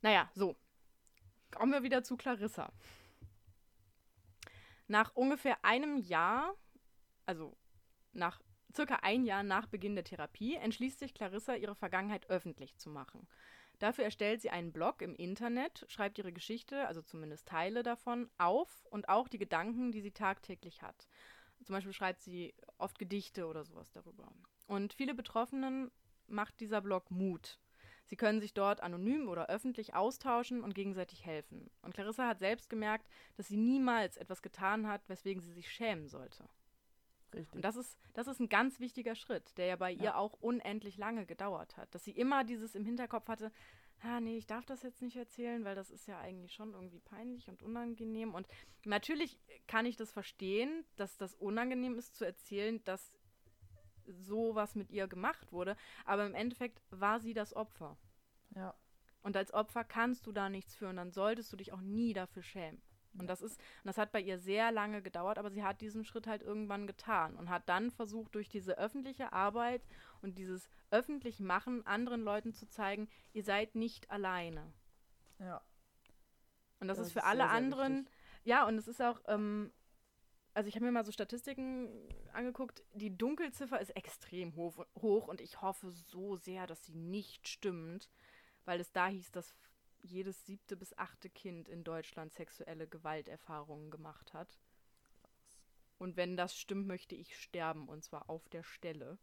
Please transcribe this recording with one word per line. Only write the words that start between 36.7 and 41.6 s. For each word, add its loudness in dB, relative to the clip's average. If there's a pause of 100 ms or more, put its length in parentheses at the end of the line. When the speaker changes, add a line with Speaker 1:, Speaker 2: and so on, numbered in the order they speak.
Speaker 2:
Richtig. -8
Speaker 1:
Und -6
das 2
ist, -8 (180)
das -2
ist -4
ein 2
ganz 6
wichtiger -4
Schritt, -4
der 2
ja 2
bei 0
Speaker 2:
Ja. -4
Speaker 1:
ihr 4
auch 2
unendlich -2
lange -2
gedauert -4